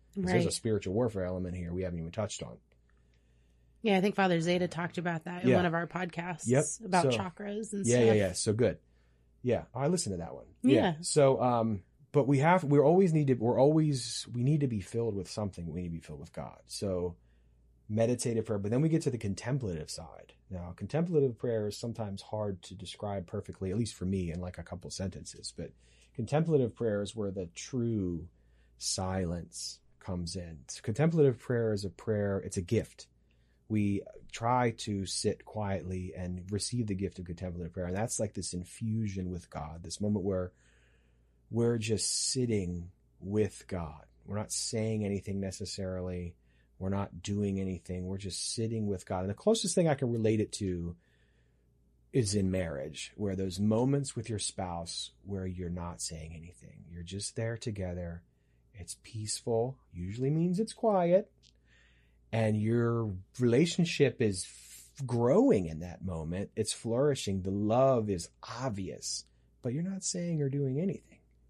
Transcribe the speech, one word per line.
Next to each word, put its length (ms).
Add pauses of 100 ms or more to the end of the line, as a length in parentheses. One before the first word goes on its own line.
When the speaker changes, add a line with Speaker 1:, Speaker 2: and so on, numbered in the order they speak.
(140)
Speaker 1:
'Cause 100
there's 200
a 40
Speaker 2:
Right. 40
Speaker 1:
spiritual 420
warfare 300
element 320
here 160
we 100
haven't 160
even 140
touched 300
on. 160 (1200)
Speaker 2:
Yeah, 160
I 20
think 140
Father 260
Zeta 260
talked 320
about 260
that 200
in 60
Speaker 1:
Yeah. 60
Speaker 2:
one 100
of 80
our 120
podcasts 600
Speaker 1:
Yep. 180 (200)
Speaker 2:
about 280
Speaker 1:
So, 60
Speaker 2:
chakras 540
and 140
Speaker 1:
yeah, 100
Speaker 2:
stuff. 100
Speaker 1:
yeah, 80
yeah. 180
So 200
good. 260 (640)
Yeah, 220 (100)
I 140
listened 260
to 40
that 160
one. 120 (160)
Yeah. 120
Speaker 2:
Yeah. 280
Speaker 1:
So, 400
um, 400 (300)
but 140
we 120
have, 260
we're 200
always 280
need 140
to, 80
we're 260
always, 720
we 100
need 180
to 80
be 120
filled 340
with 160
something. 400
We 120
need 60
to 60
be 60
filled 200
with 120
God. 340
So 500 (720)
meditative 600
prayer, 120
but 120
then 100
we 80
get 140
to 80
the 80
contemplative 720
side. 420 (160)
Now, 280
contemplative 600
prayer 300
is 100
sometimes 460
hard 400
to 120
describe 520
perfectly, 440
at 60
least 180
for 120
me, 240
in, 100
like, 160
a 60
couple 280
sentences, 640
but 180 (420)
contemplative 600
prayer 280
is 120
where 160
the 180
true 800 (500)
silence 1000 (180)
comes 380
in. 240 (220)
Contemplative 560
prayer 340
is 120
a 60
prayer, 480
it's 180
a 60
gift. 460 (600)
We 340 (280)
try 420
to 340
sit 380
quietly 680
and 380
receive 340
the 80
gift 240
of 60
contemplative 480
prayer. 140
And 100
that's, 240
like, 140
this 200
infusion 760
with 200
God, 320
this 180
moment 240
where 280 (1000)
we're 280
just 540
sitting 580 (300)
with 460
God. 380 (220)
We're 100
not 160
saying 520
anything 360
necessarily. 920 (440)
We're 120
not 320
doing 380
anything. 460
We're 120
just 360
sitting 320
with 200
God. 140
And 100
the 40
closest 400
thing 140
I 60
can 180
relate 280
it 140
to 420 (1160)
is 220
in 160
marriage, 640
where 200
those 240
moments 540
with 140
your 120
spouse 720 (120)
where 220
you're 240
not 320
saying 320
anything. 560
You're 120
just 340
there 200
together. 640 (520)
It's 280
peaceful, 760 (140)
usually 380
means 280
it's 140
quiet, 580 (1040)
and 280
your 540 (240)
relationship 800
is 240
f-, 640
growing 600
in 140
that 240
moment. 520
It's 160
flourishing. 680
The 100
love 580
is 180 (140)
obvious, 840 (380)
but 100
you're 120
not 180
saying 400
or 60
doing 320
anything. 400 (300)